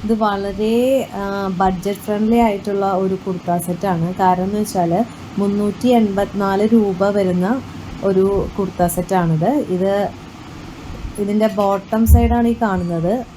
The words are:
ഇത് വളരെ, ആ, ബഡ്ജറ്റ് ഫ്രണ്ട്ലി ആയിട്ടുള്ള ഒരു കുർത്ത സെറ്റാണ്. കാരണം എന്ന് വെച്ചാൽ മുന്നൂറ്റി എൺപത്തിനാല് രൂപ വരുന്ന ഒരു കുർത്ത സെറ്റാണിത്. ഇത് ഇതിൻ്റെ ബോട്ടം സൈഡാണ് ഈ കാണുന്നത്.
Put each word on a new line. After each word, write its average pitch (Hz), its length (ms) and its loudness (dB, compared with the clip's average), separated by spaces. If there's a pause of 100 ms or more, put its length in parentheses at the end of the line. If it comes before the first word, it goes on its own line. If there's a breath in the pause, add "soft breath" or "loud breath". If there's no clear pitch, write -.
ഇത് 214 140 0
വളരെ, 214 960 0
ആ, 196 340 -4
ബഡ്ജറ്റ് 190 520 0
ഫ്രണ്ട്ലി 214 360 0
ആയിട്ടുള്ള 196 560 2
ഒരു 190 220 0 (120)
കുർത്ത 175 300 -2 (100)
സെറ്റാണ്. 175 480 -2
കാരണം 185 300 2
എന്ന് 208 160 -2
വെച്ചാൽ 185 440 0 (340)
മുന്നൂറ്റി 202 500 0
എൺപത്തിനാല് 202 840 2
രൂപ 202 360 4
വരുന്ന 196 540 0 (420)
ഒരു 196 440 2 (100)
കുർത്ത 185 280 0
സെറ്റാണിത്. 175 640 0 (240)
ഇത് 196 340 0 (1080)
ഇതിൻ്റെ 208 300 0
ബോട്ടം 202 580 0
സൈഡാണ് 233 420 4
ഈ 233 140 2
കാണുന്നത്. 180 640 0 (120)